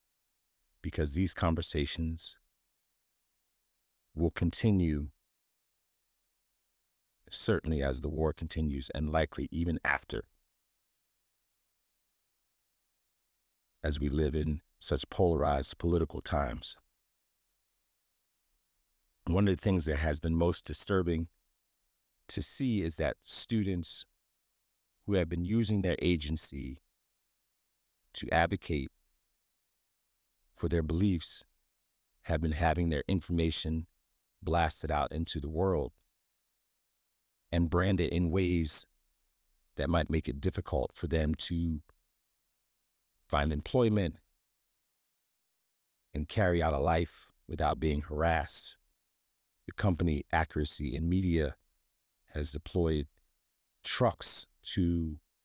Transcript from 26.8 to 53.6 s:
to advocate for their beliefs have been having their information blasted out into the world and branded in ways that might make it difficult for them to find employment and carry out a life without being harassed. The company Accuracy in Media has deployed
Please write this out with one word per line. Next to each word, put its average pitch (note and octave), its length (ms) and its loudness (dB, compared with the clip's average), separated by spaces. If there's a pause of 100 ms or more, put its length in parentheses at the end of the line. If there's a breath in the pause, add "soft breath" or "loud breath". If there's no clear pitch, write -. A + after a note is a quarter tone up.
to - 160 -8
advocate D#2+ 600 0 (1600)
for - 140 -2
their E2 140 2
beliefs E2 640 0 (800)
have D#2+ 180 0
been D#2+ 120 2
having E2 360 2
their D2+ 200 0
information E2 800 0 (560)
blasted D#2+ 480 0
out C#2+ 220 0
into E2 280 -4
the C#2+ 80 -6
world D#2+ 440 0 (1600)
and E2+ 180 4
branded F2 420 2
in E2+ 200 2
ways F2 560 0 (880)
that D2 140 -2
might E2 180 2
make D#2 200 0
it C#2 120 -6
difficult - 540 -2
for - 140 -6
them D#2 260 0
to E2+ 480 -2 (1500)
find D2 240 2
employment G#2 640 2 (2000)
and D2+ 140 -4
carry F2+ 340 2
out D#2 100 2
a C#2+ 60 0
life E2 540 0 (160)
without D#2 320 -2
being D2 220 0
harassed. D#2 760 -2 (880)
The - 60 -12
company E2+ 600 0
Accuracy D2+ 640 -2
in D#2+ 140 -2
Media F2 480 0 (800)
has D2+ 180 -4
deployed D#2 540 0 (800)